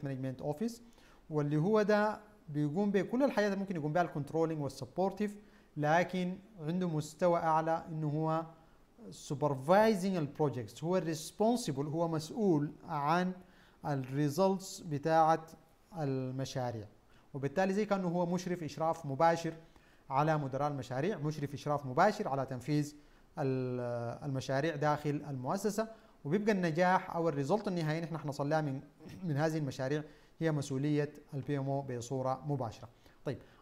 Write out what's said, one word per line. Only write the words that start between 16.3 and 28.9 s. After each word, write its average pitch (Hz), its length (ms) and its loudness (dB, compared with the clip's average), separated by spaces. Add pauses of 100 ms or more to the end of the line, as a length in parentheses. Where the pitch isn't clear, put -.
وبالتالي 143 400 0
زي 208 120 2
كأنه 196 220 0
هو 175 180 0
مشرف 175 380 -2
إشراف 160 420 -2
مباشر 160 480 2 (560)
على 151 280 4
مدراء 139 340 -2
المشاريع، 143 460 -2
مشرف 147 360 -4
إشراف 143 320 -2
مباشر 180 420 4
على 135 180 0
تنفيذ 143 500 -2 (440)
ال، 131 400 0 (500)
المشاريع 139 460 0
داخل 147 540 0
المؤسسة، 196 580 -2 (380)
وبيبقى 208 260 2
النجاح 180 640 2
أو 165 140 0
الريزلت 151 380 0
النهائي 165 340 0
نحن 165 160 -6
حنصل 143 320 -4
لها 156 120 2
من، 139 200 -2 (420)